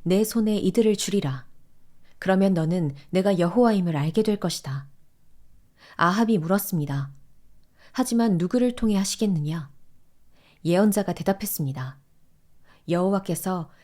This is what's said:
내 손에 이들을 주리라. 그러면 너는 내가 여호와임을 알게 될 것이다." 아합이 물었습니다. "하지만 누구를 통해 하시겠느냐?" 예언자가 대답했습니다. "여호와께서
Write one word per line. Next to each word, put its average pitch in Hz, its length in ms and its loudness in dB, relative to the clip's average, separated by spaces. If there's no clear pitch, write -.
내 185 200 2
손에 214 340 0
이들을 208 400 2
주리라. 147 480 -4
그러면 190 340 2
너는 165 400 0
내가 185 300 2
여호와임을 180 560 2
알게 156 280 0
될 214 140 0
것이다." 139 500 -8
아합이 208 420 2
물었습니다. 151 760 -2
"하지만 233 460 0
누구를 247 380 0
통해 220 220 0
하시겠느냐?" 165 760 -2
예언자가 196 500 2
대답했습니다. 139 840 -4
"여호와께서 185 840 -2